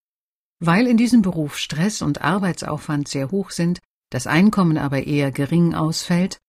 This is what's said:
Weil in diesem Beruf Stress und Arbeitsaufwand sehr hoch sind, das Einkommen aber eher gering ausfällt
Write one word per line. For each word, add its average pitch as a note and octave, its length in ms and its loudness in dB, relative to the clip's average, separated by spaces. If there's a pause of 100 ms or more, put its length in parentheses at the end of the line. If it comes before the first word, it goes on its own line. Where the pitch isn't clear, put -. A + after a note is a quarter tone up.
(600)
Weil F3 260 4
in B3 100 4
diesem A#3 260 6
Beruf E3 360 -4
Stress E3+ 420 -4
und D3 220 -2
Arbeitsaufwand D3+ 880 -2
sehr C3+ 220 -4
hoch G3 200 -4
sind, E3+ 300 -2 (300)
das B2 160 -6
Einkommen F3 520 4
aber C#3 280 -4
eher C#3+ 260 0
gering E3+ 420 0
ausfällt F3 640 -2 (100)